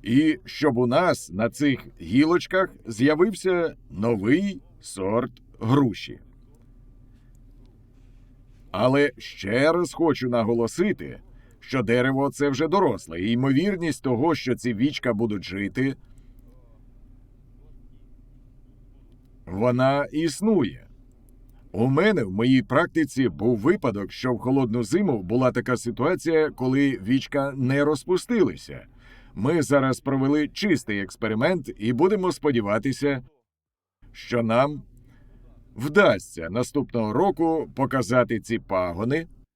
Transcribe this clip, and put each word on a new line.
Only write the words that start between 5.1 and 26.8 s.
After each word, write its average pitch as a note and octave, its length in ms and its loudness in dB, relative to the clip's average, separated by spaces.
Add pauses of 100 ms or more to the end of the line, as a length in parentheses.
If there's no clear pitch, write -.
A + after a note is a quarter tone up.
груші. A2+ 600 0 (2500)
Але C3 480 2
ще B2+ 540 0
раз F3 220 0
хочу C#3 340 0
наголосити, A#2+ 920 0 (400)
що B2+ 220 -4
дерево C3 480 2
це C#3+ 180 -2
вже C#3+ 200 0
доросле, A#2 520 0
і G2+ 100 0
ймовірність D3 720 0
того, C#3 320 2
що B2+ 200 -2
ці A#2+ 200 -4
вічка B2+ 380 0
будуть G#2 320 -2
жити, G2+ 520 -4 (3500)
вона B2 580 2
існує. D#3 840 -2 (880)
У A2 100 2
мене D#3 380 2
в F#2+ 60 -8
моїй B2 320 2
практиці C#3 680 0
був G#2 300 0
випадок, A2 540 0
що B2+ 220 -4
в G#2+ 40 -6
холодну B2 440 0
зиму C#3 400 0
була A#2+ 300 2
така B2 240 -2
ситуація, D3+ 760 0
коли C3 560 0